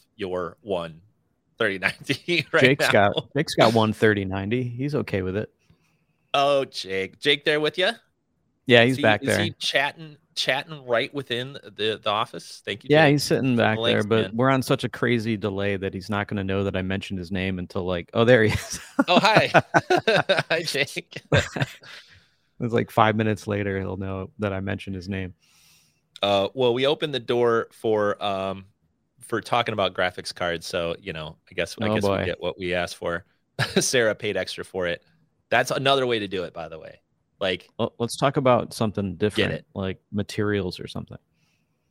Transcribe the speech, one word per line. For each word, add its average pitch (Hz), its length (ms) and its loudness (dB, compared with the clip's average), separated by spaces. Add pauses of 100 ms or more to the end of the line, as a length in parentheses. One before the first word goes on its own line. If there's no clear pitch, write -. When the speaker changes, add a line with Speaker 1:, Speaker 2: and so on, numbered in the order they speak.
(160)
Speaker 1:
your 90 440 -6
one 85 400 -8 (560)
thirty 98 220 0
ninety 135 680 -2
<laughs> - 40 -20
right 160 100 4
Speaker 2:
Jake's 135 240 4
Speaker 1:
now. 104 260 4
Speaker 2:
got, - 240 -6
Jake's 156 180 -4
got 113 200 4
one 110 180 4
thirty 104 320 2
ninety. 101 400 -4
He's 123 320 -6
okay 104 260 -4
with 92 140 -4
it. 107 140 -6 (840)
Speaker 1:
Oh, 139 300 2
Jake. 95 560 -8
Jake 147 240 0
there 151 160 0
with 151 180 -2
ya? 190 140 0 (760)
Speaker 2:
Yeah, 120 160 8
Speaker 1:
Is 120 60 4
Speaker 2:
he's 131 80 0
Speaker 1:
he, 139 60 -4
Speaker 2:
back 110 200 4
Speaker 1:
is 135 60 -4
Speaker 2:
there. 101 160 2
Speaker 1:
he 110 80 -2
chatting, 151 640 -4 (180)
chatting 143 500 -4
right 123 300 0
within 131 380 -6
the, 104 500 -6
the 107 80 -2
office? - 540 -4
Thank 101 180 -8
you, 131 80 -10
Speaker 2:
Yeah, 156 160 6
Speaker 1:
Jake, 143 60 6
Speaker 2:
he's 143 120 2
sitting 131 280 0
Speaker 1:
for 120 40 2
the 113 60 4
Speaker 2:
back 107 140 4
there, 113 60 -4
Speaker 1:
links, 110 240 2
Speaker 2:
but 110 160 4
Speaker 1:
man. 98 140 -6
Speaker 2:
we're 131 140 4
on 131 120 2
such 113 220 0
a 120 40 -2
crazy 117 480 0
delay 98 400 -2
that 92 180 -6
he's 95 160 -8
not 101 160 -2
gonna 104 180 -4
know 95 200 0
that 95 120 -2
I 92 60 -2
mentioned 95 380 -4
his 85 100 -10
name 95 300 -2
until, 90 240 -6
like, 87 300 -4
oh, 117 100 4
there 117 180 8
he 104 100 4
is. - 280 -6 (140)
<laughs> - 140 2
Speaker 1:
Oh, 175 120 6
hi. 190 320 4 (360)
<laughs> 185 600 2
Hi, 170 120 0
Jake. - 640 -6
<laughs> - 60 -8 (1300)
Speaker 2:
It's 117 120 -4
like 113 200 0
five 110 240 4
minutes 107 320 -2
later, 101 320 -2
he'll 95 160 -6
know 95 420 -8
that 104 140 -2
I 95 80 -4
mentioned 98 340 -6
his 90 140 -10
name. 95 260 -6 (880)
Speaker 1:
Uh, 101 320 4
well, 123 180 4
we 131 140 2
opened 151 260 0
the 131 80 -2
door 120 520 2
for, 104 500 0
um, 95 440 -4 (520)
for - 220 -6
talking 120 320 -2
about 95 200 -2
graphics 90 400 -4
cards, 87 320 -4
so, 85 360 -4
you 95 120 -10
know, 78 240 -12 (140)
I - 40 -20
guess, 87 260 -4
I 107 80 -2
Speaker 2:
Oh, 107 80 2
Speaker 1:
guess 101 80 0
we 98 60 2
Speaker 2:
boy. 95 140 0
Speaker 1:
get 87 160 -4
what 87 160 -6
we 90 160 -4
asked 87 220 -2
for. 85 300 -6 (280)
<laughs> - 280 -2
Sarah 113 340 2
paid 104 220 -4
extra 92 280 -6
for 92 220 -6
it. 87 160 -6 (480)
That's 123 220 2
another 135 340 2
way 117 140 0
to 101 80 -6
do 92 160 -6
it, 78 100 -12
by 82 140 -12
the 80 100 -14
way. - 220 -20 (400)
Like, 92 360 -4
Speaker 2:
Well, 113 220 -2
let's 117 180 -4
talk 139 200 0
about 127 360 2
something 101 380 -4
Speaker 1:
Get 82 80 -10
Speaker 2:
different, 98 360 0
Speaker 1:
it. - 200 -10
Speaker 2:
like 95 260 -6 (120)
materials 104 680 -2
or - 80 -12
something. - 320 -12 (720)